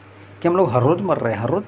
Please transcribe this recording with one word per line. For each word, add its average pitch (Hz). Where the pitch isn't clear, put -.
कि 175
हम 175
लोग 175
हर 120
रोज़ 170
मर 160
रहे 117
हैं, 101
हर -
रोज़ 190